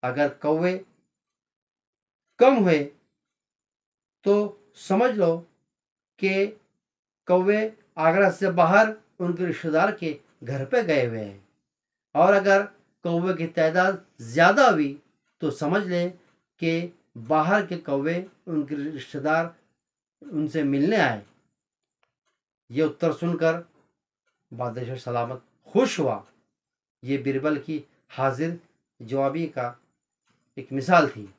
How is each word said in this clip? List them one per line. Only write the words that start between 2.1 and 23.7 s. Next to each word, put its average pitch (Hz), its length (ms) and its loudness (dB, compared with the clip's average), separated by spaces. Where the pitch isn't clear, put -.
कम 262 160 8
हुए 180 240 4
तो 202 80 4
समझ 226 340 2
लो 170 240 2
कि 196 260 0
कौवे 185 320 2
आगरा 180 320 4
से 185 200 -2
बाहर 190 420 4
उनके 175 260 -2
रिश्तेदार 165 480 0
के 160 260 -8
घर 135 220 -6
पे 240 180 0
गए 147 220 0
हुए 113 140 -6
हैं, 98 280 -14
और 180 180 6
अगर 196 300 4
कौवे 175 280 0
की 165 160 -4
तादाद 185 560 0
ज़्यादा 185 460 4
हुई 147 300 0
तो 151 100 -2
समझ 180 320 -2
लें 180 280 -2
कि 170 320 -2
बाहर 156 460 0
के 175 140 -8
कौवे, 156 460 -4
उनके 151 300 -4
रिश्तेदार 151 760 -4
उनसे 156 440 -4
मिलने 143 320 0
आए। 120 260 -2
ये 131 140 -2
उत्तर 156 300 -2
सुनकर 170 500 -2